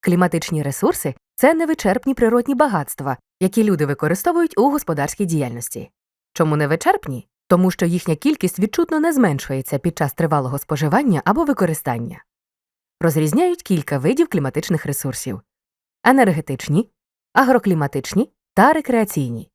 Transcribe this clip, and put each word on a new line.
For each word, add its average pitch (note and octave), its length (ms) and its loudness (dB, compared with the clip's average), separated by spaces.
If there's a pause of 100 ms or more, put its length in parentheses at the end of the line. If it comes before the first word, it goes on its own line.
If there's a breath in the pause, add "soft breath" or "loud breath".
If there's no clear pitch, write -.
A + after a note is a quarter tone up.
Кліматичні F3 560 0
ресурси — C#3+ 520 -2 (200)
це D4+ 200 4
невичерпні C#4+ 600 -2
природні A#3+ 400 2
багатства, D#3+ 640 -2 (240)
які G3 240 2
люди E3+ 220 2
використовують G3 720 0
у C4 120 4
господарській F3 540 -4
діяльності. B2 680 -6 (420)
Чому D#3 240 0
невичерпні? D3+ 720 -2 (200)
Тому F#3 220 4
що F3+ 160 -2
їхня E3+ 300 0
кількість - 420 -2
відчутно D#4 420 0
не E4 120 0
зменшується C#3+ 680 0
під - 200 -4
час D3 140 0
тривалого C#3+ 460 -2
споживання D#3 680 0
або C4+ 200 0
використання. D#3+ 800 -4 (760)
Розрізняють E3 640 0
кілька D3+ 360 -2
видів C4 300 2
кліматичних D3+ 580 -2
ресурсів: B2+ 540 -6 (640)
енергетичні, F#3+ 880 2 (420)
агрокліматичні F#3 1000 0 (240)
та A#3+ 180 6
рекреаційні. G#3 840 -2